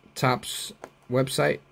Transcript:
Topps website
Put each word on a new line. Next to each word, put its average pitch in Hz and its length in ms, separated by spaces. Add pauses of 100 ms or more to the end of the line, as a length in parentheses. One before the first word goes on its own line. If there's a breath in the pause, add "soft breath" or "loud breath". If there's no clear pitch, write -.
(140)
Topps - 580 (380)
website 135 480 (140)